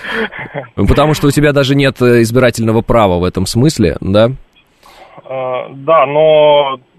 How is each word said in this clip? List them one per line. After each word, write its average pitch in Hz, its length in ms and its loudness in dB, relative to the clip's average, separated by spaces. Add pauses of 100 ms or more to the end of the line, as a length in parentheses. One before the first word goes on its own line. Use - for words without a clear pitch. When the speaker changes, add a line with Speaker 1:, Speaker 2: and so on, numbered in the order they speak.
(220)
Speaker 1:
<laughs> 139 520 -14
Speaker 2:
Потому 143 400 2
что 143 140 -2
у - 20 4
тебя 143 220 0
даже 139 240 0
нет, 135 260 0
э, 120 200 4
избирательного 113 600 0
права 101 380 0
в 90 40 -2
этом 92 220 -4
смысле, 110 540 0
да? 107 320 0 (960)
Speaker 1:
А, 131 460 -8
да, 139 340 0
но 147 720 2 (200)